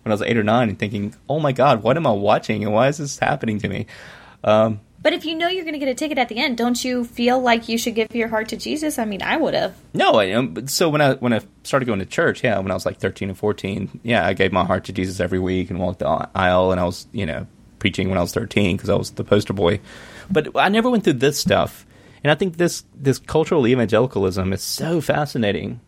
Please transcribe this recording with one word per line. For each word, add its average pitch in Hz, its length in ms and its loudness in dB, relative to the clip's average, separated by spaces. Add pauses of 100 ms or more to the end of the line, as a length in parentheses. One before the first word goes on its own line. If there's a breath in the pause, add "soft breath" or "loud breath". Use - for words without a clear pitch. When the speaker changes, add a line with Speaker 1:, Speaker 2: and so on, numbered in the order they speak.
Speaker 1:
when 110 100 -2
I 107 40 4
was 101 80 -4
eight 117 140 2
or 110 60 2
nine 113 240 4
and 98 100 -4
thinking, 104 380 -4 (140)
"Oh 147 100 0
my 143 140 2
God, 127 300 4
what 117 120 4
am 165 100 -2
I 123 60 4
watching? 107 540 2
And 104 80 0
why 120 160 4
is 147 80 -4
this 143 220 -8
happening 123 400 0
to 98 100 -4
me?" - 160 -6 (580 loud breath)
Um, 107 380 4 (200)
Speaker 2:
But 311 120 2
if 339 120 -6
you 320 100 -4
know 339 120 -2
you're 370 160 -2
gonna 311 140 -6
get 277 100 -2
a 254 60 -2
ticket 302 240 -4
at 247 100 0
the 220 120 -8
end, 262 180 -2
don't 240 260 0
you 247 220 -2
feel 240 340 0
like 233 300 0
you 226 80 -2
should 226 180 -4
give 220 180 -2
your 226 140 -2
heart 220 220 -4
to 214 80 -6
Jesus? 294 420 -4
I 226 60 -2
mean, 202 160 -6
I 226 160 -2
would 226 160 0
have. 185 200 -2 (200)
Speaker 1:
No, 381 220 2
I 104 100 4
am. 113 280 0
But 131 160 -8
so 170 200 2
when 151 100 2
I, 139 140 6
when 120 180 0
I 107 80 2 (240)
started 131 220 0
going 107 140 0
to 92 60 -4
church, 151 380 0
yeah, 107 160 2
when 95 120 -4
I - 20 0
was, 95 120 -4
like, - 120 -4
thirteen 98 320 -4
and 95 80 -10
fourteen, 98 680 -4
yeah, 113 240 2
I 98 60 0
gave 95 180 2
my 90 140 2
heart 90 200 -2
to 92 80 -10
Jesus 92 280 -4
every 92 180 0
week 92 300 -2
and 90 100 -6
walked 95 200 -4
the 76 360 -2
aisle, 92 360 4
and 90 100 0
I - 20 0
was, 90 300 -6
you 101 120 -4
know, 65 200 -6 (340)
preaching 92 300 -2
when 92 80 0
I 87 40 2
was 90 120 -4
thirteen - 440 0
'cause 95 120 -6
I 98 60 4
was 95 160 -4
the - 120 -8
poster 104 300 0
boy. 98 260 2 (500 loud breath)
But 156 280 0
I 143 100 4
never 226 220 2
went 233 160 2
through 170 80 4
this 135 260 0
stuff. - 460 0 (380 loud breath)
And 143 60 4
I 156 60 6
think 170 220 -2
this, 175 260 0 (100)
this 135 240 0
cultural 156 480 0
evangelicalism 104 880 2
is 95 80 -6
so 160 400 -2
fascinating. 120 880 -2